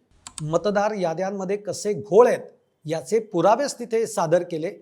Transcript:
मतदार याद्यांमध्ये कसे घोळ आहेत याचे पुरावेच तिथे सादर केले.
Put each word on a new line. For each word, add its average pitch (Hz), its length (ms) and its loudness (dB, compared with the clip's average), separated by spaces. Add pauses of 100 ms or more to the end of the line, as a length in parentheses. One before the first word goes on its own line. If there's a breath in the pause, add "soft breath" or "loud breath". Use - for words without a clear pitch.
(420)
मतदार 196 500 0
याद्यांमध्ये 190 640 -4
कसे 208 360 -6
घोळ 196 360 6
आहेत 151 180 0 (380)
याचे 156 340 -2
पुरावेच 214 600 2
तिथे 226 280 -4
सादर 175 360 0
केले. 175 400 -6